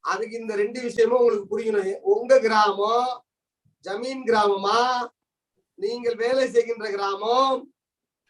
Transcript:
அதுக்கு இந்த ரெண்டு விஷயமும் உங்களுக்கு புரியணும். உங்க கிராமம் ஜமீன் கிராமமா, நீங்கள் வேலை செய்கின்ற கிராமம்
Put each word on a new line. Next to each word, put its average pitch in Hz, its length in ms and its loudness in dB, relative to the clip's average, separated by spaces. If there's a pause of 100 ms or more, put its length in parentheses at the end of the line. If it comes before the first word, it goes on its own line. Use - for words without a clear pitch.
அதுக்கு 214 340 -6
இந்த 220 180 -8
ரெண்டு 233 260 -4
விஷயமும் 233 380 2
உங்களுக்கு 214 280 2
புரியணும். 208 420 -2 (160)
உங்க 240 340 4
கிராமம் 220 720 2 (760)
ஜமீன் 247 400 -8
கிராமமா, 208 540 2 (1000)
நீங்கள் 233 380 -4
வேலை 254 300 0
செய்கின்ற 226 440 0
கிராமம் 220 720 0 (680)